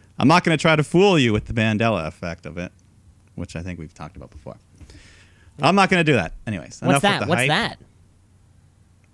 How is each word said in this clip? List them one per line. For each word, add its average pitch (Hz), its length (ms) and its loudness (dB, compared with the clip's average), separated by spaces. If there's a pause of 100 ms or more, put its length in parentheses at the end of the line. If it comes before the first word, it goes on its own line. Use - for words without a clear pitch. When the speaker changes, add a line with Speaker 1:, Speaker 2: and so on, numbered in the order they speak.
(180)
Speaker 1:
I'm 165 120 2
not 170 160 4
gonna 170 100 2
try 160 220 2
to 151 60 2
fool 180 360 4
you 117 140 2
with 104 140 0
the 110 60 -10
Mandela 110 540 0
effect 82 380 -12
of 80 120 -14
it, 87 140 -10 (640)
which 90 220 -12
I 87 40 -10
think 90 160 -12
we've 78 160 -16
talked 76 220 -18
about 65 160 -20
before. - 240 -18 (1080)
I'm 160 140 2
not 196 140 4
gonna 170 160 2
do 151 80 2
that. 85 220 -2 (120)
Anyways, 85 340 -10
Speaker 2:
What's - 20 -14
Speaker 1:
enough 135 120 2
with 139 60 2
Speaker 2:
that? 101 180 0
Speaker 1:
the 107 80 -4
Speaker 2:
What's 170 140 0
Speaker 1:
hype. 135 80 0
Speaker 2:
that? 185 300 -2 (1300)